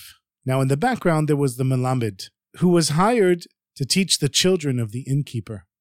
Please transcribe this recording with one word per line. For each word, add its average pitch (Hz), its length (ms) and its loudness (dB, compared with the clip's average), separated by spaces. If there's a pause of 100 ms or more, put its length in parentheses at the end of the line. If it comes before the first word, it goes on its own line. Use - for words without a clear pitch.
(440)
Now 131 160 0
in 131 80 0
the 139 80 0
background, 165 500 0
there 147 120 0
was 135 180 -2
the 135 80 -2
Melamed, 127 640 -2 (300)
who 180 100 4
was 170 220 4
hired 180 560 2 (300)
to 139 100 -6
teach - 320 0
the 147 100 0
children 156 500 0
of 107 140 -4
the 127 160 -10
innkeeper. 123 560 -4 (160)